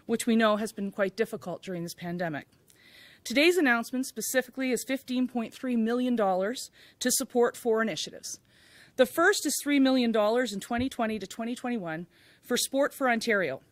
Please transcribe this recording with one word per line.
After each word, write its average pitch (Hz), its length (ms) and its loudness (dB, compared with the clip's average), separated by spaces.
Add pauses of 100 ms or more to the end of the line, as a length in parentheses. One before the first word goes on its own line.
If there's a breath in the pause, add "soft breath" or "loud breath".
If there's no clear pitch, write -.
which 226 200 -2
we 233 80 4
know 220 220 4
has 208 160 -6
been 202 180 -6
quite 196 240 -2
difficult 208 480 -6
during 175 220 -8
this 170 100 -10
pandemic. 170 540 -6 (720 loud breath)
Today's 311 340 4
announcement 254 500 2
specifically 254 640 -2
is 220 100 0
fifteen 254 460 -2
point 233 260 -6
three 254 220 -2
million 240 400 0
dollars 196 560 0 (260 loud breath)
to 247 140 0
support 240 440 2
four 220 240 0
initiatives. - 600 -6 (560 soft breath)
The 254 100 6
first 339 400 2
is 294 160 -2
three 285 160 2
million 262 320 4
dollars 220 420 2
in 202 60 -4
twenty 240 300 -4
twenty 220 320 -4
to 190 80 -10
twenty 233 260 -8
twenty-one 180 540 -6 (340 soft breath)
for 302 140 -2
Sport - 360 0
for 262 160 -2
Ontario. 208 520 0 (100)